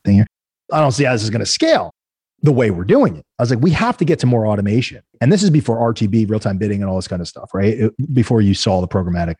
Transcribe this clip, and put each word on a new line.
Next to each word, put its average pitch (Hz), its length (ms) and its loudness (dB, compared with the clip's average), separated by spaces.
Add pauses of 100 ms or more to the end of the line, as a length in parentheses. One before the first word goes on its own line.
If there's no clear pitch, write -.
thing 101 100 2
here. 104 120 6 (460)
"I 156 80 2
don't 143 120 2
see 139 120 0
how 127 80 0
this 113 100 -2
is 110 80 -4
gonna 104 160 -4
scale 247 460 0 (500)
the 147 100 4
way 120 180 2
we're 90 140 -4
doing 208 320 2
it." 147 80 -20 (140)
I - 40 0
was 120 80 0
like, 120 100 0
"We 170 100 2
have 226 280 -2
to 180 60 0
get 151 160 0
to 135 60 0
more 117 200 2
automation." 107 560 -2 (180)
And 120 100 2
this 190 120 2
is 202 80 2
before 120 280 0
R 117 140 0
T 110 140 -2
B, 110 180 2
real-time 104 340 -4
bidding 101 240 -4
and 98 80 -4
all 95 60 -2
this 92 120 -6
kind 90 140 -6
of 82 60 -10
stuff, - 240 -20
right? 98 220 0
It, 123 400 -4
before 117 260 2
you 98 140 4
saw 95 260 -2
the 90 80 -4
programmatic 90 520 -4